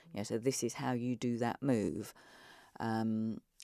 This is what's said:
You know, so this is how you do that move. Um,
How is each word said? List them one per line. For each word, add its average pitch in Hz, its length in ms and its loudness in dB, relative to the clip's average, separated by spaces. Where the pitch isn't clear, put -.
You 101 60 -6
know, 104 40 -2
so 113 140 -2
this 127 260 2
is 117 120 0
how 127 180 -2
you 123 220 0
do 120 240 0
that 120 220 0
move. 107 520 2
Um, 110 600 0